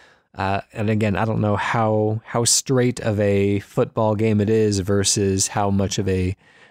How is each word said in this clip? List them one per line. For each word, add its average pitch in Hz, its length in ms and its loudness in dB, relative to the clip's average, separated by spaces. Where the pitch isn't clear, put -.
uh, 98 260 -4
and 107 160 -2
again, 107 280 0
I 104 80 0
don't 110 160 -2
know 104 160 0
how, 110 680 0
how 120 200 -2
straight 123 560 0
of 107 180 -2
a 101 400 2
football 110 560 -2
game 107 240 2
it 104 100 2
is 107 300 2
versus 98 680 0
how 101 200 -2
much 98 300 -2
of 98 80 -4
a 92 280 0